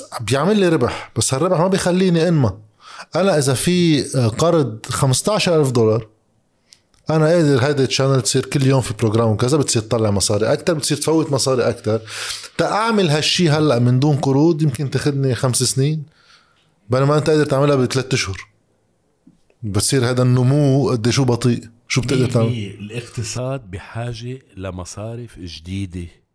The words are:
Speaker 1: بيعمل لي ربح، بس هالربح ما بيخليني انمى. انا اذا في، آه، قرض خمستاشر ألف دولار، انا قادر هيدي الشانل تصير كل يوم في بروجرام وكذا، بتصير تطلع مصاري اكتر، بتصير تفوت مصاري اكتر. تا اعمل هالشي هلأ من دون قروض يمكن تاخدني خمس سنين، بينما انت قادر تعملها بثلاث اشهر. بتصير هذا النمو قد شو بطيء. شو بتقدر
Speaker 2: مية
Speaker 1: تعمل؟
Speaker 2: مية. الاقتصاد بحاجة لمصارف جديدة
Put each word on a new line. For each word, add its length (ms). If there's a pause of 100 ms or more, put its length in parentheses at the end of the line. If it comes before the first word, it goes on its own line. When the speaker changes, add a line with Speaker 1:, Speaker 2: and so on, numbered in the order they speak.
(200)
Speaker 1:
بيعمل 400
لي 80
ربح، 480
بس 180
هالربح 260
ما 80
بيخليني 600
انمى. 300 (580)
انا 220
اذا 160
في، 500 (120)
آه، 120
قرض 580
خمستاشر 760
ألف 100
دولار، 380 (1000)
انا 160
قادر 400
هيدي 180
الشانل 380
تصير 240
كل 200
يوم 140
في 140
بروجرام 340
وكذا، 280
بتصير 260
تطلع 280
مصاري 420
اكتر، 220
بتصير 220
تفوت 360
مصاري 360
اكتر. 320 (580)
تا 140
اعمل 360
هالشي 420
هلأ 280
من 220
دون 160
قروض 460
يمكن 280
تاخدني 440
خمس 280
سنين، 420 (840)
بينما 280
انت 120
قادر 140
تعملها 320
بثلاث 380
اشهر. 220 (1300)
بتصير 480
هذا 120
النمو 680
قد 200
شو 140
بطيء. 440 (220)
شو 100
بتقدر 220
Speaker 2:
مية 80
Speaker 1:
تعمل؟ 160
Speaker 2:
مية. 280
الاقتصاد 960
بحاجة 680 (180)
لمصارف 840
جديدة 680 (280)